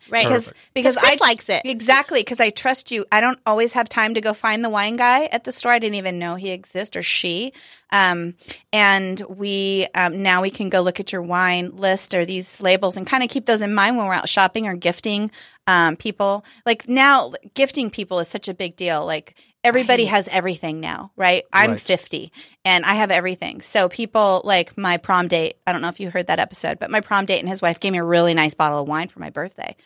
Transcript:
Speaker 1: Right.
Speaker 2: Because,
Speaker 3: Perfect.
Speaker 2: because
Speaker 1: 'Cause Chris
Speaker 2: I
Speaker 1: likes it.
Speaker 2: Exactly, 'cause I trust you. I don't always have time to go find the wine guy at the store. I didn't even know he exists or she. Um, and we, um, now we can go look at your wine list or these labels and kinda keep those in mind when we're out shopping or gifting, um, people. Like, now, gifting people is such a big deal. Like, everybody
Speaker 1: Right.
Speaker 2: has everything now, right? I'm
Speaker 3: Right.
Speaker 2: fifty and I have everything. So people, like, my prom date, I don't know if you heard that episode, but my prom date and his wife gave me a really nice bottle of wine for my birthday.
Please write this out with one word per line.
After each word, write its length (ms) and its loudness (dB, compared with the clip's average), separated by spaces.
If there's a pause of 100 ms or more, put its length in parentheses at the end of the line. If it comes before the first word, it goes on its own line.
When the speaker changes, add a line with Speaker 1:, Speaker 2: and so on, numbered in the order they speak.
Speaker 1:
Right. 160 2
Speaker 2:
Because, 200 2
Speaker 3:
Perfect. 300 -18
Speaker 2:
because 220 2
Speaker 1:
'Cause 120 0
Chris 120 4
Speaker 2:
I 40 4
Speaker 1:
likes 240 2
it. 160 0
Speaker 2:
Exactly, 580 2
'cause 160 -8
I 120 2
trust 420 -4
you. 180 -4
I 100 4
don't 260 0
always 260 2
have 160 0
time 260 0
to 60 -2
go 140 -2
find 300 -2
the 40 -2
wine 280 -2
guy 280 4
at 180 -4
the 80 -10
store. 220 -2
I 80 4
didn't 160 -4
even 240 -6
know 160 -6
he 140 -8
exists 440 -10
or 80 -6
she. 500 -4 (380)
Um, 440 2 (380)
and 560 2
we, 680 -2
um, 280 0
now 200 2
we 80 -2
can 180 -8
go 140 2
look 180 -2
at 100 -8
your 120 -6
wine 560 -2
list 360 0
or 120 2
these 340 -8
labels 360 2
and 120 -8
kinda 200 0
keep 180 -6
those 160 2
in 120 -4
mind 220 2
when 100 0
we're 80 0
out 140 -4
shopping 400 0
or 80 -6
gifting, 540 -2 (360)
um, 300 4
people. 480 -4 (220)
Like, 220 0
now, 440 4 (220)
gifting 360 0
people 300 -4
is 80 -4
such 180 -8
a 80 -6
big 220 -8
deal. 300 -2
Like, 300 -8 (280)
everybody 400 4
Speaker 1:
Right. 80 -4
Speaker 2:
has 160 2
everything 520 -4
now, 360 -10
right? 360 4
I'm 200 4
Speaker 3:
Right. 80 -6
Speaker 2:
fifty 500 -4 (340)
and 200 2
I 100 2
have 160 0
everything. 500 -2
So 280 0
people, 560 0
like, 340 0
my 200 0
prom 280 0
date, 280 0 (120)
I 60 -2
don't 100 -4
know 60 -4
if 100 -10
you 120 -8
heard 180 -4
that 100 0
episode, 400 -4
but 120 -8
my 100 0
prom 240 -2
date 160 0
and 80 -6
his 120 -6
wife 200 0
gave 120 -2
me 60 0
a 60 -2
really 300 4
nice 200 2
bottle 260 0
of 80 -4
wine 200 -4
for 100 -20
my 120 -12
birthday. 440 -10 (120)